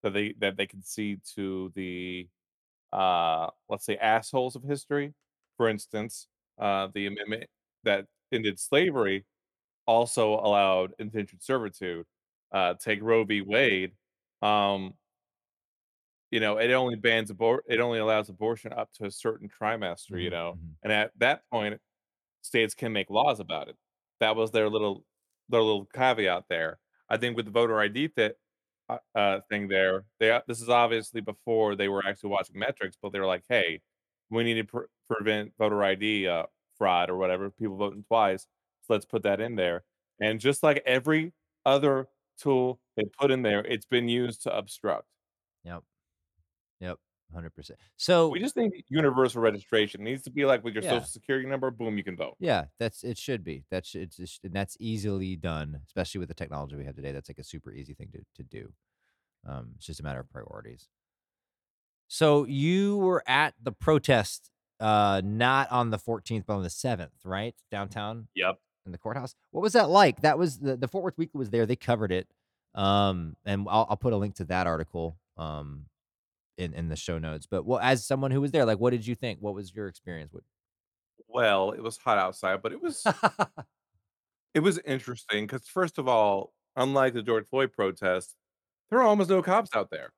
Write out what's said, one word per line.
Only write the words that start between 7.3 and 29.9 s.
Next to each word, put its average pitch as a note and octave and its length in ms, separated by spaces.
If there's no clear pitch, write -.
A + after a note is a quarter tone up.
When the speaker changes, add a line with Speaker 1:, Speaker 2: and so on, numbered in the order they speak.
Speaker 1:
that G2+ 240
ended A2 280
slavery C3 680
also A#2 480
allowed G2 640
indentured G#2+ 440
servitude. F#2+ 640
Uh, F2+ 220
take G#2+ 280
Roe A2+ 220
v. G#2 180
Wade, G2+ 540
um, G2+ 520
you A#2 100
know, G#2+ 180
it A#2 120
only B2+ 260
bans A2 340
abor-, A2+ 360
it A#2 140
only A#2 180
allows G#2+ 300
abortion G#2+ 440
up A2+ 200
to G#2+ 140
a G2 40
certain G#2+ 380
trimester, G2 760
you F2 80
Speaker 2:
Mm-hmm, - 0
Speaker 1:
know? E2+ 280
Speaker 2:
mm-hmm. E2 140
Speaker 1:
And G#2+ 100
at G#2+ 260
that C3+ 320
point, G#2+ 300
states A2+ 320
can A#2 180
make G2+ 180
laws A2+ 300
about D#2 280
it. - 80
That A2 160
was A2 160
their G#2+ 180
little, G#2+ 360
their A#2 140
little G2+ 240
caveat A2+ 640
there. D#2+ 300
I A2 100
think A#2+ 180
with A2+ 100
the G#2 60
voter A2+ 280
I G#2 80
D C3+ 200
thi-, A2 240
uh, A#2+ 80
uh, G2+ 260
thing G2+ 180
there, F#2+ 380